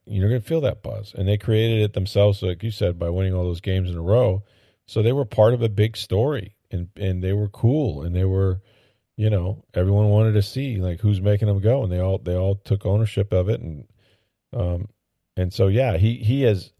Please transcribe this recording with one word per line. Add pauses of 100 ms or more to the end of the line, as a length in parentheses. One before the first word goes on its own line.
You're
gonna
feel
that
buzz.
And
they
created
it
themselves,
like
you
said,
by
winning
all
those
games
in
a
row. (420)
So
they
were
part
of
a
big
story (160)
and,
and
they
were
cool,
and
they
were, (560)
you
know, (100)
everyone
wanted
to
see,
like,
who's
making
them
go,
and
they
all,
they
all
took
ownership
of
it,
and, (640)
um, (500)
and
so,
yeah,
he,
he
has,